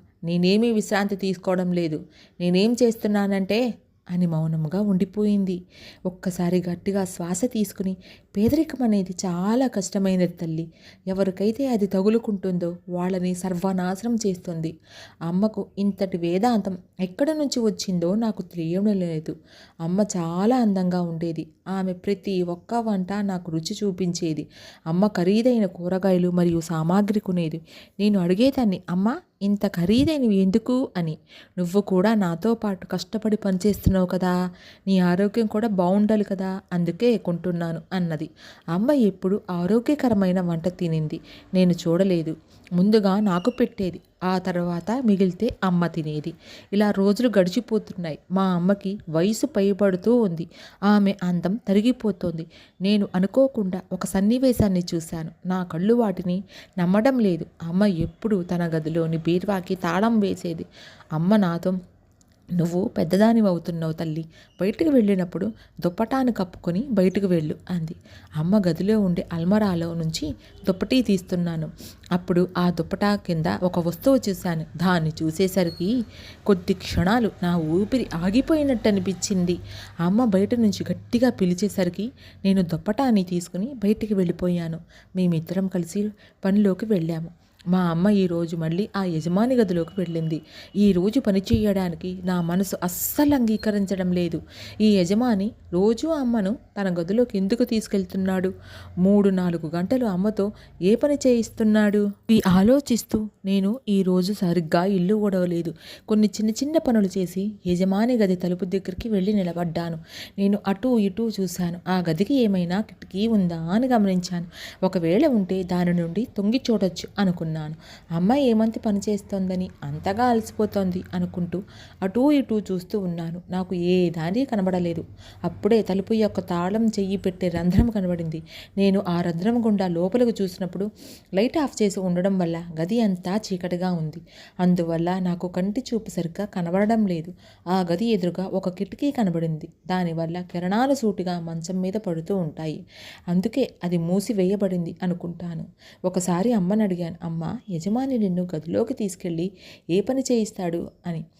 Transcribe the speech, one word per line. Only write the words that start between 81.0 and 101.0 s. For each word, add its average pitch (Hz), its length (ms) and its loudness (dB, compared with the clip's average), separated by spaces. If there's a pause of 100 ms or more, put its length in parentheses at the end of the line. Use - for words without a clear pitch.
పిలిచేసరికి 185 800 -2 (320)
నేను 190 180 4
దుప్పటాన్ని 208 640 0
తీసుకుని 180 420 -4
బయటికి 220 480 -2
వెళ్ళిపోయాను. 175 640 0 (360)
మేమిద్దరం 175 520 0
కలిసి 196 420 -4 (340)
పనిలోకి 196 400 2
వెళ్ళాము. 165 600 -2 (240)
మా 185 120 4
అమ్మ 175 280 2
ఈరోజు 175 480 2
మళ్ళీ 165 400 -2
ఆ 196 80 -2
యజమాని 180 500 0
గదిలోకి 180 440 2
వెళ్ళింది. 165 440 -2 (340)
ఈరోజు 202 440 4
పని 196 220 2 (120)
చేయడానికి 185 720 -2
నా 180 160 0
మనసు 175 420 -2
అస్సలు 285 520 0
అంగీకరించడం 208 800 0
లేదు. 170 300 -2 (380)
ఈ 214 160 6
యజమాని 202 560 2 (200)
రోజూ 226 360 2
అమ్మను 240 480 0 (240)
తన 185 200 0
గదిలోకి 208 380 0
ఎందుకు 233 260 2
తీసుకెళ్తున్నాడు? 190 880 -2 (440)
మూడు 196 320 6
నాలుగు 170 460 0
గంటలు 240 300 0
అమ్మతో 202 460 0 (300)
ఏ 196 120 4
పని 294 200 2